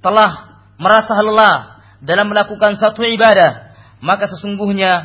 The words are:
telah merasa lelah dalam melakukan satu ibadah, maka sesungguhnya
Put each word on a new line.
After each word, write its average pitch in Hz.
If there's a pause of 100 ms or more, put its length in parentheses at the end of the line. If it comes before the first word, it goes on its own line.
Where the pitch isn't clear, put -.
telah 202 (140)
merasa 220
lelah 214 (220)
dalam 190
melakukan 208
satu 214
ibadah, 208 (320)
maka 196
sesungguhnya 196 (120)